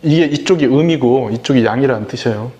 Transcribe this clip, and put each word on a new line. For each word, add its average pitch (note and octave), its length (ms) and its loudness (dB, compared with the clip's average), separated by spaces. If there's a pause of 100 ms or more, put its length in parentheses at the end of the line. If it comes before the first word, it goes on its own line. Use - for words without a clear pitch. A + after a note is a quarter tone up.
이게 D#3+ 240 2
이쪽이 D3 400 0
음이고 C3 680 2
이쪽이 A#2 320 0
양이라는 A2+ 420 -2
뜻이에요. A#2 520 -6